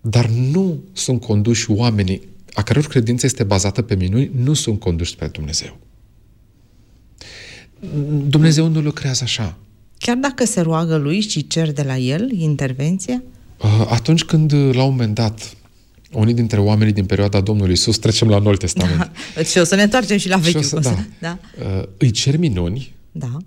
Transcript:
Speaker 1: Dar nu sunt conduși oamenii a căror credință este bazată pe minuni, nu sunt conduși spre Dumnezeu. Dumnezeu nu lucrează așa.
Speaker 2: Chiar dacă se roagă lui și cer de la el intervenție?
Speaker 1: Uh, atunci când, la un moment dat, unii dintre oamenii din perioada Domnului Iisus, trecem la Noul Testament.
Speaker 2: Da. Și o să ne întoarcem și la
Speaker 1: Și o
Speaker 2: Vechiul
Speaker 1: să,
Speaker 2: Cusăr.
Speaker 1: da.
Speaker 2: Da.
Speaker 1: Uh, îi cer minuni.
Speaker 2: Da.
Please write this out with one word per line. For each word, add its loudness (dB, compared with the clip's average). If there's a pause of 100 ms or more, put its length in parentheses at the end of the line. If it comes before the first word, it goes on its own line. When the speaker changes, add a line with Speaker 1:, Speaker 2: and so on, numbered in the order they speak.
Speaker 1:
Dar 0
nu 0 (120)
sunt -2
conduși 0
oamenii 0 (300)
a -4
căror 0
credință 0
este 0
bazată 0
pe -2
minuni, 0
nu 2
sunt -2
conduși -2
spre -8
Dumnezeu. -8 (2500)
Dumnezeu 4
nu 0
lucrează -4
așa. -6 (400)
Speaker 2:
Chiar -2
dacă -2
se -2
roagă 0
lui 0
și -4
cer -2
de -4
la -2
el -2
intervenție? -2 (400)
Speaker 1:
Uh, 4
atunci 2
când, 2
la 4
un 2
moment 0
dat, -4 (560)
unii 2
dintre 0
oamenii 4
din 0
perioada 2
Domnului 2
Iisus, 2
trecem 2
la 6
Noul 4
Testament. 0 (240)
Speaker 2:
Da. -2
Și 0
o 6
să 0
ne 4
întoarcem 2
și -2
la 0
Speaker 1:
Și 2
o 0
Speaker 2:
Vechiul 2
Speaker 1:
să, -2
Speaker 2:
Cusăr. 0
Speaker 1:
da. -2 (140)
Speaker 2:
Da. -10 (400)
Speaker 1:
Uh, -6
îi 4
cer 0
minuni. -2 (180)
Speaker 2:
Da. -8 (100)